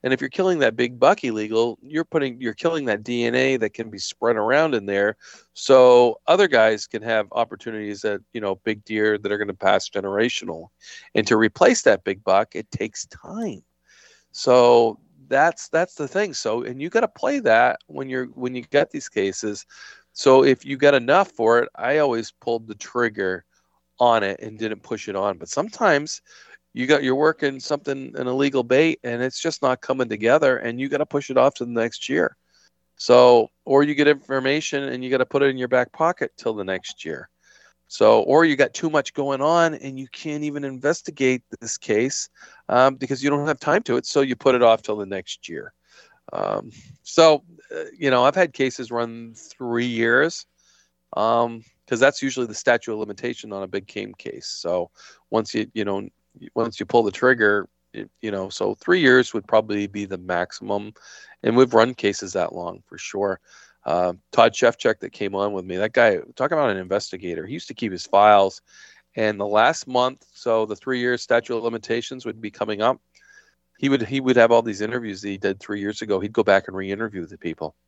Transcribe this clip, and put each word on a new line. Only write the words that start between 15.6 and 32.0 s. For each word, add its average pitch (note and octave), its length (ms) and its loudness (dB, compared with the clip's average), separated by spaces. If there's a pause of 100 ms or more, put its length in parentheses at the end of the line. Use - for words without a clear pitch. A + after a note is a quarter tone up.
that's E3 280 -2
the C#3+ 120 -8
thing. F#3+ 240 -4
So, A#2 300 -4
and B2+ 180 -10
you D#3+ 100 -8
gotta A3+ 180 0
play C#4 320 -4
that A#2+ 460 4
when C3+ 220 -10
you're, B2+ 180 -6
when B2+ 280 -10
you B2 80 -10
get - 300 0
these - 160 -12
cases. G2+ 580 -6 (460)
So C3+ 320 6
if C3+ 200 2
you C#3 120 -8
got C#3+ 180 4
enough C#3+ 380 2
for A#2 260 2
it, A#2+ 160 0
I C3+ 240 -2
always A#2+ 320 -2
pulled A2+ 380 -6
the G#2+ 80 -12
trigger G#2 680 -4 (540)
on A#2 240 4
it G2 180 -4
and G#2+ 180 -14
didn't G#2+ 260 -8
push G#2+ 240 -8
it G2 80 -8
on. G2 220 -4
But - 100 -16
sometimes D#3+ 720 -2 (520)
you B2 120 -6
got, D3 160 4
you're C3 120 0
working C#3+ 440 0
something, C3+ 580 -6
an C3 100 -6
illegal C3+ 360 0
bait, C3+ 400 2
and A#2+ 200 -6
it's C3 180 -6
just D#3+ 220 -6
not B2+ 180 0
coming C3 280 -4
together, B2 500 2
and A#2 200 -6
you C3+ 100 -6
gotta D3+ 180 -2
push C#3 240 -6
it C3 60 -2
off C3 180 4
to B2+ 100 -8
the A#2+ 60 -8
next A#2 380 -4